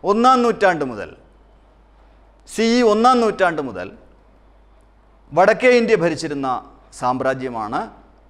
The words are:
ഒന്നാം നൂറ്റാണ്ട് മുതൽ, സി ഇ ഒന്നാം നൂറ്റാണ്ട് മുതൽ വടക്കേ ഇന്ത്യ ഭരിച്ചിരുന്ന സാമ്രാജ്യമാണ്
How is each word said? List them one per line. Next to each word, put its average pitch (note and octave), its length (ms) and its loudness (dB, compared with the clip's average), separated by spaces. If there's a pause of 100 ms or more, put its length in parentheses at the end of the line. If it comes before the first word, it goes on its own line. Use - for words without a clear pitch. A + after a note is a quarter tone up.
ഒന്നാം A#3+ 380 2
നൂറ്റാണ്ട് F#3+ 420 0
മുതൽ, G#2 320 -12 (1400)
സി A3 80 -4
ഇ A#3 200 2
ഒന്നാം A#3 380 4
നൂറ്റാണ്ട് F#3 420 0
മുതൽ G2 300 -10 (1400)
വടക്കേ G#3 380 4
ഇന്ത്യ A#3 260 4
ഭരിച്ചിരുന്ന C#3+ 760 -4 (220)
സാമ്രാജ്യമാണ് C3 960 -4 (400)